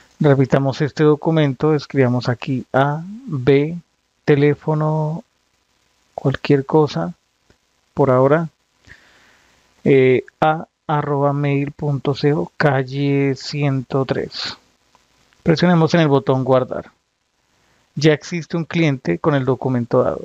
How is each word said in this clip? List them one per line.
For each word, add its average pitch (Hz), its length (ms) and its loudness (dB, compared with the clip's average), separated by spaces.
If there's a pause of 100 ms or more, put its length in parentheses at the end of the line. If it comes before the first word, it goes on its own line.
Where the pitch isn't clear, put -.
(200)
Repitamos 139 640 2
este 151 200 -2
documento, 151 720 2
escribamos 127 540 0
aquí 127 460 -4
A, 143 280 0 (240)
B, 143 500 0 (500)
teléfono, 156 1000 0 (920)
cualquier 135 520 -2
cosa, 160 480 -2 (800)
por 135 160 0
ahora, 143 400 2 (1300)
eh, 131 420 4 (180)
a 156 240 -2 (200)
arroba 143 460 -2
mail 143 400 -2
punto 143 420 -4
co, 151 440 -2
calle 139 760 0
ciento 135 720 -4
tres. - 540 -6 (840)
Presionemos 165 520 2
en 175 60 4
el 156 80 2
botón 135 360 2
guardar. 123 460 0 (1080)
Ya 151 140 4
existe 170 460 -4
un 160 80 -4
cliente 165 520 -2
con 151 160 0
el 131 120 0
documento 127 560 0
dado. - 220 -2